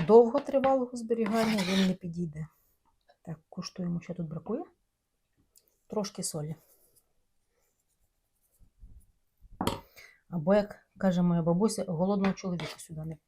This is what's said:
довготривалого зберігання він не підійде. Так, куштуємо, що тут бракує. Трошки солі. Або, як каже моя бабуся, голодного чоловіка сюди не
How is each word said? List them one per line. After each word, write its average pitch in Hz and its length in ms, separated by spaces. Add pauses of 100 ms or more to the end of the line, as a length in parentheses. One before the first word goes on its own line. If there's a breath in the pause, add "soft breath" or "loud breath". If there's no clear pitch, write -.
довготривалого 254 880
зберігання 220 680
він 190 240
не 185 60
підійде. 165 540 (760)
Так, 160 140 (100)
куштуємо, 175 520
що - 120
тут 170 140
бракує. 196 360 (1200)
Трошки 202 360
солі. 156 320 (3750 loud breath)
Або, 175 260
як 202 200 (220)
каже 180 240
моя 175 200
бабуся, 180 460
голодного 190 460
чоловіка 175 460
сюди 156 260
не 160 120 (100)